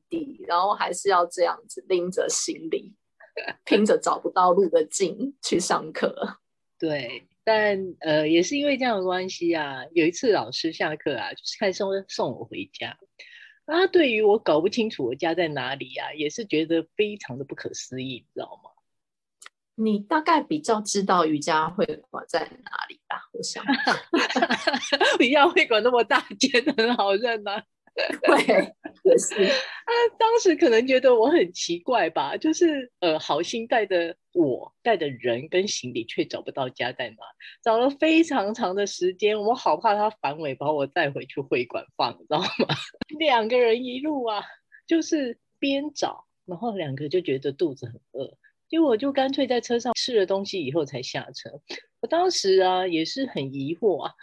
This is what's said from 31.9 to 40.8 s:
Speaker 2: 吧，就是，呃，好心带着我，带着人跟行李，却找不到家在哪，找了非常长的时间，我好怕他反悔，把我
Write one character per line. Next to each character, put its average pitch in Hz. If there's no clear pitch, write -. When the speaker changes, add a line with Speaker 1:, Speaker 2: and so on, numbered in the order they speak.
Speaker 2:
吧， 147
就 311
是， 294
呃， 160
好 151
心 226
带 233
着 170
我， 294
带 226
着 160
人 123
跟 190
行 123
李， 120
却 -
找 -
不 -
到 127
家 123
在 123
哪， 113
找 226
了 254
非 320
常 233
长 202
的 202
时 185
间， 208
我 208
好 156
怕 202
他 208
反 147
悔， 147
把 139
我 143